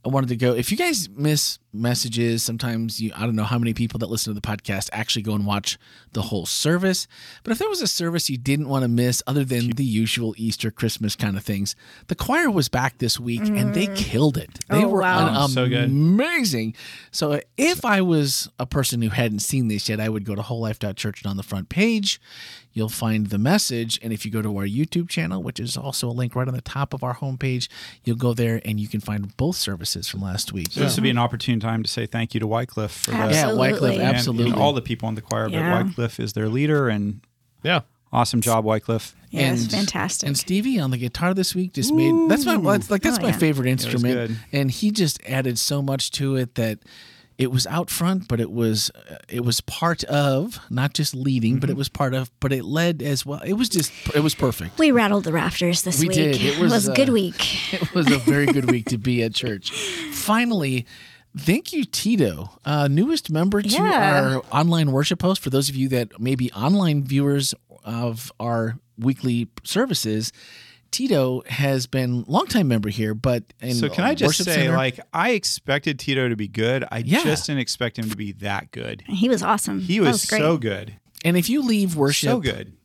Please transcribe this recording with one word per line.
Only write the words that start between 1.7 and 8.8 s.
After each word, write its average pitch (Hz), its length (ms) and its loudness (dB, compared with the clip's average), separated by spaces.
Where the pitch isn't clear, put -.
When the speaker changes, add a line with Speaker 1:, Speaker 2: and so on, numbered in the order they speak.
Speaker 1:
messages, 117 720 0
sometimes 113 580 -4
you, 110 140 -4
I - 60 -8
don't 113 140 0
know 107 100 0
how 117 120 0
many 117 160 2
people 117 260 -2
that 113 100 -4
listen 110 240 -4
to 104 60 -6
the 98 60 -8
podcast 101 460 -4
actually 110 300 -4
go 104 140 -4
and 104 100 0
watch 101 320 -2
the - 100 -2
whole 104 220 -4
service. 180 640 0
But 226 80 -4
if 226 80 0
there 427 100 0
was 370 120 -2
a 226 60 -2
service 170 420 -2
you 135 80 -4
didn't 135 300 0
want 135 160 0